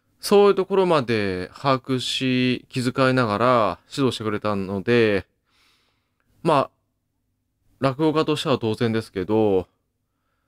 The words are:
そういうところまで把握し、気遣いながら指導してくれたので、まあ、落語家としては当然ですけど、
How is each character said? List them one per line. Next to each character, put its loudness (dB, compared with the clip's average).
そ 4
う 6
い 4
う 4
と -4
こ -2
ろ 2
ま 2
で -2
把 -2
握 -6
し、 -4
気 -4
遣 2
い 0
な 2
が -2
ら 2
指 -4
導 0
し -10
て -10
く -2
れ -4
た -2
の -6
で、 2
ま 0
あ、 0
落 -2
語 2
家 0
と -2
し -8
て -6
は 0
当 -2
然 -2
で -2
す -16
け -6
ど、 2